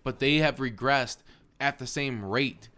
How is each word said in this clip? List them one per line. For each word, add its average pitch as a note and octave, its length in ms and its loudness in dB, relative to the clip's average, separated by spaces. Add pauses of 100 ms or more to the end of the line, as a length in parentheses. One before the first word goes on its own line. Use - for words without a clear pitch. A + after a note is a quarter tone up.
but C3 160 -6
they C#3+ 180 4
have D#3 200 4
regressed C3 600 0 (440)
at C#3 180 0
the B2+ 80 -10
same B2+ 380 -6
rate. A#2+ 420 -2 (100)